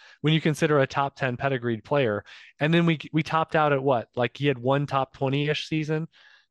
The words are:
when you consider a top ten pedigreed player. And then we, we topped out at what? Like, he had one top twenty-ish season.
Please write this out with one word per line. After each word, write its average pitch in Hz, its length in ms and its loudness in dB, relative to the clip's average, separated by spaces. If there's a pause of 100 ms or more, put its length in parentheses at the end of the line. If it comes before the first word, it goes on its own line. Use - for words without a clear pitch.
(220)
when 151 120 2
you 160 80 2
consider 151 380 2
a 135 80 4
top 139 280 -2
ten 127 200 -2
pedigreed 120 480 -2
player. 117 400 0 (360)
And 151 140 0
then 170 120 4
we, 160 140 2 (120)
we 156 100 0
topped 160 340 -2
out 151 180 4
at 135 100 0
what? 127 320 2
Like, 120 220 -2
he 139 100 -2
had 139 100 0
one 135 300 0
top 135 260 -2
twenty-ish 143 540 -2
season. 156 400 -4 (440)